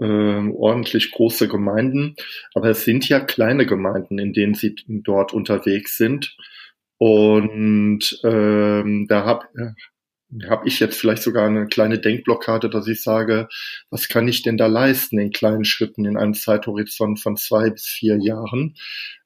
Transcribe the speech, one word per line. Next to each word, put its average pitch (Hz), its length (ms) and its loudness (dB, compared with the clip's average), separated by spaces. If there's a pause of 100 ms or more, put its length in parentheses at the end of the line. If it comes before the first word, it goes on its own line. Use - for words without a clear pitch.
ähm, 104 540 0
ordentlich 113 560 0
große 113 360 2
Gemeinden, 123 680 -2 (400)
aber 113 140 2
es 110 140 0
sind 123 240 0
ja 139 120 4
kleine 127 480 2
Gemeinden, 95 500 -2
in 101 160 -4
denen 104 220 2
Sie 104 200 -4 (120)
dort 104 460 -2
unterwegs 104 640 -2
sind. 131 380 -2 (640)
Und, 107 1300 4
ähm, 104 840 2
da 104 160 2
hab, 117 320 -2
äh, 117 180 -8 (760)
hab 113 160 0
ich - 140 -2
jetzt - 200 0
vielleicht 110 220 2
sogar 110 240 0
eine 107 220 0
kleine 110 320 2
Denkblockade, 113 720 0
dass 107 160 -4
ich 113 160 -4
sage, 110 460 0 (420)
„Was - 180 -6
kann 117 180 2
ich 120 140 0
denn 113 160 0
da 113 80 4
leisten 120 540 2
in 104 120 -2
kleinen 110 320 0
Schritten 107 420 -2
in 104 120 -2
einem 107 160 0
Zeithorizont 107 840 -2
von 107 180 -4
zwei 110 320 0
bis - 160 -6
vier 107 320 0
Jahren?“ 110 560 -4 (520)